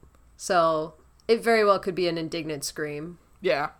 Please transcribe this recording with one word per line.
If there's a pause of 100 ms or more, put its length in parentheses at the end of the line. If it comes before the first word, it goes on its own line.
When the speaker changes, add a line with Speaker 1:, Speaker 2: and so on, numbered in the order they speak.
(360)
Speaker 1:
So (320)
it
very
well
could
be
an
indignant
scream. (240)
Speaker 2:
Yeah. (120)